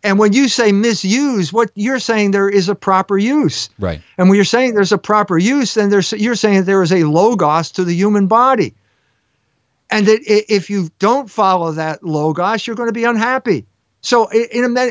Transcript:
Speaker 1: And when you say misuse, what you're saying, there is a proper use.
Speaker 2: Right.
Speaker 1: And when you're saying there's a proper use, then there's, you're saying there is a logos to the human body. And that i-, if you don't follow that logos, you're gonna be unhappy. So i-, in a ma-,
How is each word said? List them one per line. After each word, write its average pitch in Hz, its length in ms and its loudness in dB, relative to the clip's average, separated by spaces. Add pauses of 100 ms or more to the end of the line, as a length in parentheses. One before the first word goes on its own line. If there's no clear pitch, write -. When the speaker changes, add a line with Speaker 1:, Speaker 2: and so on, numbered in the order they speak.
Speaker 1:
And 202 160 0
when 214 140 4
you 262 160 2
say 220 240 2
misuse, 208 800 0
what 226 240 0
you're 233 240 -4
saying, 208 320 -2
there 196 160 0
is 196 200 0
a 208 60 -2
proper 196 420 0
use. 226 600 -2
Speaker 2:
Right. 85 240 -6 (160)
Speaker 1:
And 185 100 4
when 190 60 6
you're 202 100 4
saying 240 300 0
there's 202 160 0
a 220 80 0
proper 208 400 0
use, 240 360 0
then 202 160 0
there's, 202 200 0
you're 226 240 -2
saying 196 300 2
there 190 180 2
is 165 80 0
a 180 140 2
logos 165 680 2
to 185 140 -4
the 175 100 -2
human 202 320 0
body. 226 480 0 (1160)
And 208 180 2
that 220 100 4 (100)
i-, 214 200 2
if 196 200 -2
you 190 300 -4
don't 233 320 0
follow 185 400 0
that 156 320 -6
logos, 160 640 -2
you're 233 80 -6
gonna 233 160 -4
be 226 140 -4
unhappy. 233 600 -2 (360)
So 226 320 0
i-, 226 180 0
in 240 140 -2
a 254 40 -2
ma-, 247 220 -2